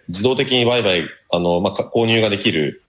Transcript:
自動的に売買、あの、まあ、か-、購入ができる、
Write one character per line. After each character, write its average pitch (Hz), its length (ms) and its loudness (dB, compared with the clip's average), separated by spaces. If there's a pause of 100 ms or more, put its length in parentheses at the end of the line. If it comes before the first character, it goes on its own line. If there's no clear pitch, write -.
(100)
自 90 140 -6
動 127 120 2
的 127 160 -2
に 127 140 2
売 120 180 2
買、 90 200 0 (280)
あ 87 80 0
の、 87 220 0
ま 95 100 0
あ、 - 20 -8
か-、 - 180 -6
購 117 140 2
入 113 160 2
が 107 80 2
で 101 80 -2
き 107 140 0
る、 76 380 -4